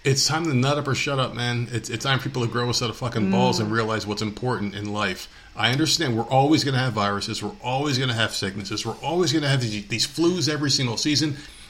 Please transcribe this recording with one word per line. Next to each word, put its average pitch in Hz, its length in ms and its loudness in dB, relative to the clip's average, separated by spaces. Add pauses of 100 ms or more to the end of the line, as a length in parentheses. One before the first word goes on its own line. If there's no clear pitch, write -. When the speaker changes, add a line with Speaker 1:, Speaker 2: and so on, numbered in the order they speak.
Speaker 1:
It's 135 220 4
time 160 200 0
to 151 100 0
nut 139 240 2
up 139 80 -4
or 131 80 2
shut 139 240 0
up, 120 160 -2
man. 120 360 -2
It's, 110 180 -4
it's 117 160 -4
time 135 140 4
for 127 100 -4
people 131 140 -4
to 117 80 0
grow 120 180 0
a 120 40 0
set 120 160 0
of 107 80 -8
fucking 113 320 0
balls 120 300 4
and 107 100 0
Speaker 2:
Mm. 110 40 -2
Speaker 1:
realize 110 340 0
what's 104 160 -4
important 104 500 -4
in 104 200 -6
life. 101 340 -4 (280)
I 110 160 2
understand 147 460 2
we're 113 60 2
always 135 400 4
gonna 131 160 0
have 127 140 0
viruses. 101 500 -2
We're 104 80 -4 (100)
always 131 380 0
gonna 127 160 0
have 113 180 0
sicknesses. 98 520 -4
We're 113 180 -4
always 160 300 2
gonna 147 160 2
have 135 120 2
these, 107 280 -4
these - 180 -2
flus 170 420 2
every 147 220 0
single 123 260 0
season. 147 400 0 (320)